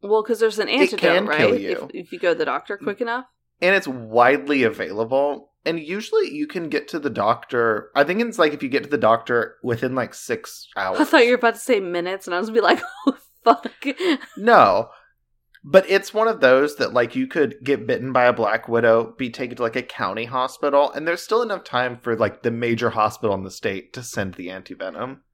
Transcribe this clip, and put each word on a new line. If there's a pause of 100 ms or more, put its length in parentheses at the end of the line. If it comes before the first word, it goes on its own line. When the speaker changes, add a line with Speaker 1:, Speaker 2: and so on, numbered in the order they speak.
Speaker 1:
Well,
'cause
there's
an
Speaker 2:
It
Speaker 1:
antidote,
Speaker 2:
can
Speaker 1:
right?
Speaker 2:
kill
you.
Speaker 1:
If,
if
you
go
to
the
doctor
quick
enough. (360)
Speaker 2:
And
it's
widely
available. (140)
And
usually
you
can
get
to
the
doctor,
I
think
it's,
like,
if
you
get
to
the
doctor
within,
like,
six
hours.
Speaker 1:
I
thought
you
were
about
to
say
minutes,
and
I
was
gonna
be
like, (120)
<laughs>
"Oh, (260)
fuck." (720)
Speaker 2:
No. (760)
But
it's
one
of
those
that,
like,
you
could
get
bitten
by
a
Black
Widow,
be
taken
to,
like,
a
county
hospital,
and
there's
still
enough
time
for,
like,
the
major
hospital
in
the
state
to
send
the
antivenom. (120)